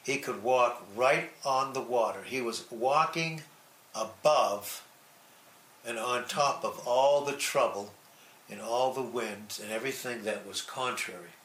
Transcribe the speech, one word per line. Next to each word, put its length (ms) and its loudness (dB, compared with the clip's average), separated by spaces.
He 180 -4
could 260 -6
walk 500 4
right 380 2
on 280 2
the 80 -2
water. 440 0
He 160 -4
was 300 -4
walking 720 2
above 880 0
and 140 -8
on 300 -2
top 360 0
of 220 -6
all 380 6
the 120 -2
trouble 560 0
and 120 -12
all 320 2
the 100 -4
winds 560 -6
and 140 -8
everything 500 -6
that 240 -4
was 160 -6
contrary. 720 -6